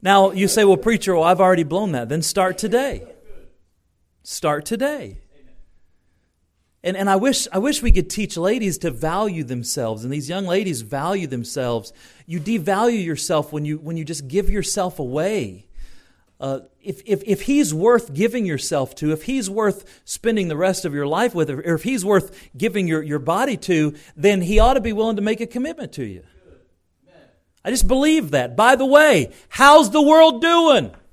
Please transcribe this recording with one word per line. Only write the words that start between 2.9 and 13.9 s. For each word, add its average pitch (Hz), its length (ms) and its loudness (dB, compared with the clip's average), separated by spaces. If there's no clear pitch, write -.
Start 151 420 -4
today. 247 540 -6
And, 185 120 -4
and 196 140 0
I 190 60 4
wish, 254 340 0
I 175 80 -2
wish 254 240 -2
we 233 80 2
could 196 180 4
teach - 280 -6
ladies 196 420 -2
to 165 140 -6
value 170 500 -4
themselves, 117 600 -6
and 127 80 -6
these 143 160 -8
young 190 180 -8
ladies 175 360 -2
value 156 440 -6
themselves. 120 680 -6
You 170 120 -8
devalue 202 680 -2
yourself 151 480 -4
when 151 120 -6
you, 151 140 -6
when 165 180 -10